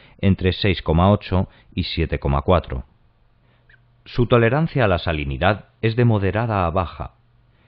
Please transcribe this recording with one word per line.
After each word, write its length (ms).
entre 320
seis 300
coma 300
ocho 360
y 100
siete 340
coma 240
cuatro. 420
Su 220
tolerancia 600
a 20
la 100
salinidad 680
es 120
de 120
moderada 600
a 40
baja. 420